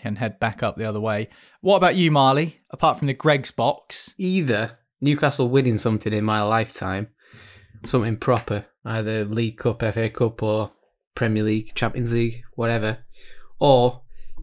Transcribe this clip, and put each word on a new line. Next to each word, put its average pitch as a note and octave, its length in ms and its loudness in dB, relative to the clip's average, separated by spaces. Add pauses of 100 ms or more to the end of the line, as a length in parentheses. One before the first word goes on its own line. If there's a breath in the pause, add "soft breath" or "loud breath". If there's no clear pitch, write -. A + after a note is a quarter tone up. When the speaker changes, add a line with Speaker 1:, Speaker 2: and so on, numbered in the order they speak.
Speaker 1:
and G#2 140 -6
head A2 220 -6
back A2 220 -2
up G#2+ 140 -2
the A2 80 -6
other G#2 160 -4
way. A2 280 -2 (340 soft breath)
What G3 140 4
about F3+ 180 4
you, F3 160 4
Marley? C#3+ 480 4 (120)
Apart D3+ 280 2
from D3 80 -2
the C3+ 80 0
Greggs C#3+ 380 2
box? - 680 -4
Speaker 2:
Either D3+ 540 0 (280)
Newcastle C#3 480 2
winning B2 300 2
something G#2+ 340 -2
in G#2+ 120 0
my G#2+ 180 0
lifetime, G#2 680 -2 (800 soft breath)
something A2+ 300 0
proper, A2+ 500 -2 (180)
either A2 400 -4
League A2+ 340 -4
Cup, A2+ 240 -2
F A2 140 0
A A2 140 0
Cup A#2 320 -2
or G#2+ 300 0 (420)
Premier A2 300 0
League, G#2+ 320 -2
Champions A#2 360 -2
League, A#2 300 -2 (140)
whatever, A2+ 420 -2 (640 soft breath)
or B2+ 420 4 (400)